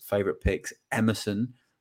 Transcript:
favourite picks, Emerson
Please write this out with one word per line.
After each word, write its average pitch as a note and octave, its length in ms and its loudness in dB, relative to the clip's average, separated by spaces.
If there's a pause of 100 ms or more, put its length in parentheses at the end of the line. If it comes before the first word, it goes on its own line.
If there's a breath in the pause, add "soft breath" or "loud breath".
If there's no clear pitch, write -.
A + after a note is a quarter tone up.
favourite G2+ 380 0
picks, - 320 -2 (180)
Emerson A2+ 640 0 (260)